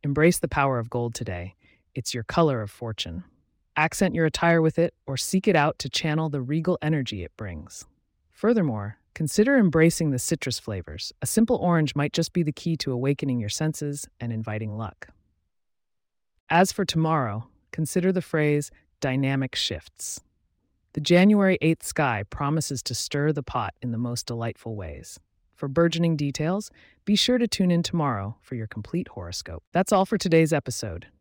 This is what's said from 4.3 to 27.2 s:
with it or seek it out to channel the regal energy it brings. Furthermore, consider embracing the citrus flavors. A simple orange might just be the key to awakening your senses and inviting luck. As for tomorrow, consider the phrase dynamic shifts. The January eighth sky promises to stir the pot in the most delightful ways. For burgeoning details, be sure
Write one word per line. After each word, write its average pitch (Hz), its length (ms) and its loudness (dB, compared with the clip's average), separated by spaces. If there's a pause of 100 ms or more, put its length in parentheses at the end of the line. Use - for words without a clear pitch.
with 160 180 2
it 165 140 2 (140)
or 135 100 -6
seek - 320 0
it 180 80 4
out 151 220 2
to - 100 -6
channel 160 400 -2
the 139 140 -4
regal 156 400 0
energy 135 420 -2
it - 140 -16
brings. 85 480 -12 (440)
Furthermore, 135 680 0 (160)
consider 214 420 4
embracing 165 540 4
the 131 80 0
citrus - 400 -4
flavors. 90 640 -10
A 143 40 -6
simple 226 300 2
orange 160 380 2
might 147 180 -2
just - 220 -2
be 180 80 2
the 151 100 -2
key 165 240 -4
to 135 160 -4
awakening 131 480 0
your 104 80 -4
senses 147 580 -4 (140)
and 120 100 -4
inviting 110 460 -6
luck. 110 320 -10 (1400)
As 175 200 6
for 202 140 -2
tomorrow, 147 640 0 (240)
consider 175 400 0
the 180 80 0
phrase 147 500 0 (300)
dynamic 135 540 0
shifts. - 680 -8 (720)
The - 80 -4
January 190 640 6
eighth 160 200 2
sky 117 460 -2
promises 143 540 -4
to - 120 -6
stir 147 380 0
the 143 100 -2
pot 120 380 -6
in 123 100 -6
the 113 60 -4
most 120 300 -4
delightful 117 500 -8
ways. 80 420 -12 (360)
For - 140 -8
burgeoning 165 480 2
details, 151 560 -2 (320)
be 202 100 2
sure 247 240 4